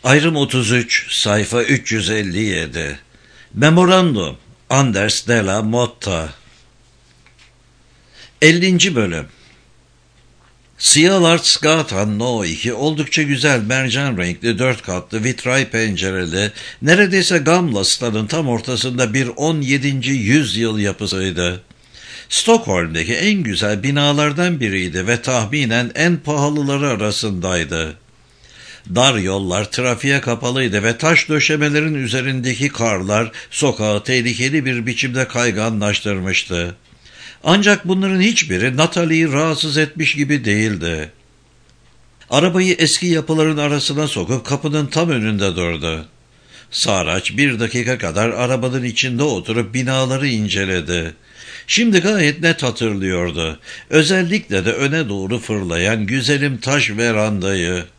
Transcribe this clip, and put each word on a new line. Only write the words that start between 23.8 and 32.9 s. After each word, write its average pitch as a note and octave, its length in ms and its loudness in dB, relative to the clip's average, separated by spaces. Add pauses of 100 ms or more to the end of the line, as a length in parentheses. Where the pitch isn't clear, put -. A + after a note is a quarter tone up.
binalardan C#3+ 760 0
biriydi F#2 460 -2
ve A#2 160 0
tahminen A#2+ 720 0
en E3 220 2
pahalıları C#3+ 720 0
arasındaydı. F2+ 1080 -2 (1000)
Dar B2+ 200 4
yollar G2 560 -2
trafiğe B2+ 500 0
kapalıydı A#2+ 640 -2
ve A2+ 160 0
taş D#3+ 300 2
döşemelerin D3+ 680 0
üzerindeki B2+ 720 -2
karlar A2 640 0 (180)